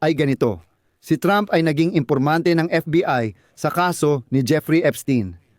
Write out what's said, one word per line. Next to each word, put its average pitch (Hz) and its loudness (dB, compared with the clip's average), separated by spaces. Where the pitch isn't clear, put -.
ay 156 0
ganito. 131 0
Si - -4
Trump 202 0
ay 170 2
naging 160 0
impormante 156 0
ng 165 0
F 165 -2
B 170 2
I 120 -2
sa - -6
kaso 156 -2
ni 135 2
Jeffrey 151 0
Epstein. 123 -2